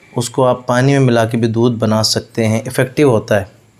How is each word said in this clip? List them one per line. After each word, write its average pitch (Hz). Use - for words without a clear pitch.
उसको 127
आप 123
पानी 127
में 139
मिला 120
के 117
भी 117
दूध 113
बना 110
सकते -
हैं, 110
इफ़ेक्टिव 139
होता 107
है। 95